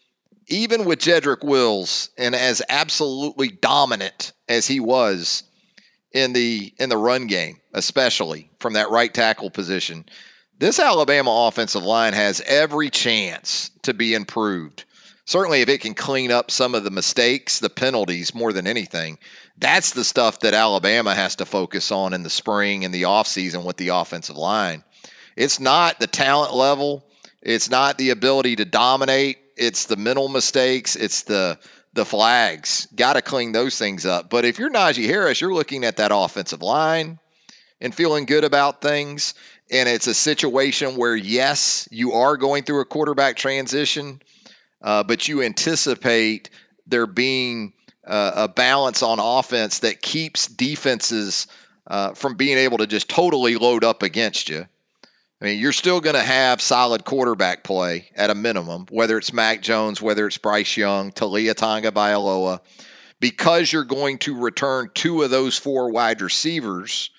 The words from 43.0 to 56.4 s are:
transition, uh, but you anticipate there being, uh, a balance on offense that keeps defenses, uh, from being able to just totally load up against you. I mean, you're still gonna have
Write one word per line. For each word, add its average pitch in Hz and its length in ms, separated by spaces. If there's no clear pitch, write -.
transition, 135 840
uh, 104 220
but 110 240
you 147 140
anticipate 117 1080
there 117 220
being, 120 680
uh, 104 300
a 107 120
balance 127 540
on 113 180
offense 117 600
that 107 220
keeps - 460
defenses, 117 1000
uh, 98 260
from 131 220
being 135 220
able 127 220
to 110 80
just 104 220
totally 139 460
load 117 280
up 113 200
against 101 460
you. 80 180
I 104 40
mean, 104 140
you're 135 140
still 180 260
gonna 151 220
have 131 400